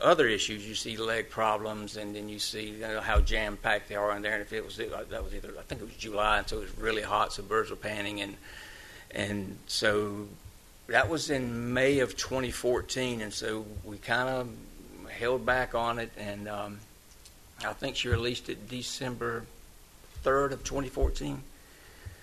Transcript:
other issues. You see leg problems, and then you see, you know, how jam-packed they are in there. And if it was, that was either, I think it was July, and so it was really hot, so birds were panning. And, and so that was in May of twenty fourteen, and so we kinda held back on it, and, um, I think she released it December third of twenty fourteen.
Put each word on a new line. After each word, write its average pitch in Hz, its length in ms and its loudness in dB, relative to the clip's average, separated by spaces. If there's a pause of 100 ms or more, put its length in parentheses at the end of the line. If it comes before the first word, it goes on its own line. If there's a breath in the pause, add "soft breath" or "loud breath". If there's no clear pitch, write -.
other 151 260 8
issues. 104 400 2
You 110 60 -6
see 110 240 -4
leg 113 320 -2
problems, 107 680 0
and 104 180 -6
then 104 120 -8
you 104 120 -6
see, 107 300 -4
you 107 100 -10
know, 110 220 -2
how 110 180 6
jam-packed 107 680 4
they 104 60 -4
are 104 200 2
in 104 60 -4
there. 104 120 0
And 104 80 0
if 101 100 -10
it 110 140 -4
was, 101 120 -10
that 110 460 -4
was 101 120 -4
either, 98 240 -8
I - 40 -12
think 127 180 -8
it 104 40 -8
was 117 100 -12
July, 107 440 4
and 98 100 -2
so 110 80 -2
it 107 40 -4
was - 160 -8
really 110 260 0
hot, 101 300 4
so 104 100 -6
birds 104 260 2
were 101 60 -6
panning. 104 460 -4
And, 98 140 -6 (760 loud breath)
and 101 460 -2 (100)
so 104 600 2 (600)
that 117 220 6
was 151 200 0
in 120 440 0
May 135 260 6
of 123 160 2
twenty 127 360 -2
fourteen, 127 720 0
and 104 120 -6
so 110 320 -4 (180)
we 104 140 -10
kinda 127 500 0 (640)
held 120 360 0
back 127 300 4
on 117 240 2
it, 113 180 -4
and, 104 300 -6
um, 104 320 -6 (840)
I 107 120 -4
think - 240 -4
she 123 100 -2
released 120 400 0
it 107 220 -8
December 120 760 -4 (760)
third 139 300 4
of 123 100 -8
twenty 135 240 -2
fourteen. 139 560 0 (800 loud breath)